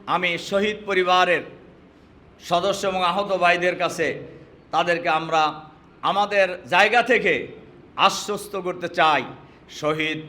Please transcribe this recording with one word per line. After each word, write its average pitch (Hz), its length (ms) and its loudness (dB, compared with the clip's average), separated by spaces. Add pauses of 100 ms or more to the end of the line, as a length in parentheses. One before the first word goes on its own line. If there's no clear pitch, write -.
(140)
আমি 180 160 0 (200)
শহীদ 208 260 0 (120)
পরিবারের 180 540 4 (1080)
সদস্য 185 400 0
এবং 185 200 -2
আহত 190 200 -4 (120)
ভাইদের 175 400 2
কাছে, 160 260 -2 (680)
তাদেরকে 170 340 0 (120)
আমরা 160 220 0 (600)
আমাদের 196 440 2 (280)
জায়গা 214 260 4 (100)
থেকে 190 240 2 (720)
আশ্বস্ত 202 460 -4 (140)
করতে 175 220 -6 (100)
চাই, 151 240 4 (580)
শহীদ 156 380 -2 (100)